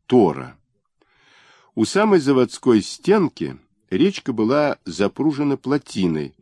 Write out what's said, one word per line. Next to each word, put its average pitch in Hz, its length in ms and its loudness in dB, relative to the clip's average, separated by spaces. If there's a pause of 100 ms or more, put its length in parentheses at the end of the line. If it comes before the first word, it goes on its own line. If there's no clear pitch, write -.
Тора. 73 500 0 (1200)
У 113 80 0
самой 196 360 2
заводской 127 640 2
стенки - 800 -2 (300)
речка 139 420 -2
была 127 540 -2
запружена 135 720 -2
плотиной. 90 840 -4